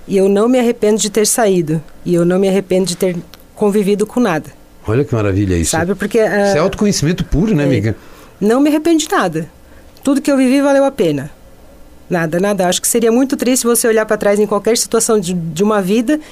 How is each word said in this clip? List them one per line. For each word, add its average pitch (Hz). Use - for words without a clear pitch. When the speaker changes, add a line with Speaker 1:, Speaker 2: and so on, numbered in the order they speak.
Speaker 1:
e 196
eu 190
não 202
me 254
arrependo 226
de 214
ter 214
saído. 175
E 175
eu 170
não 180
me 196
arrependo 190
de 180
ter 180
convivido 208
com -
nada. 156
Speaker 2:
Olha 127
que 120
maravilha 101
isso. 82
Speaker 1:
Sabe, 170
porque, 226
ah, 202
Speaker 2:
Isso 196
é 151
autoconhecimento 185
puro, 208
né, 147
Speaker 1:
é. -
Speaker 2:
amiga? 110
Speaker 1:
Não 226
me 294
arrependo 320
de 311
nada. 180
Tudo 269
que 285
eu 277
vivi 262
valeu 277
a 277
pena. 156
Nada, 170
nada. 196
Acho 180
que -
seria 226
muito 262
triste 247
você 233
olhar 220
pra 214
trás 202
em 214
qualquer 214
situação 226
de, 180
de 165
uma 208
vida 226
e 302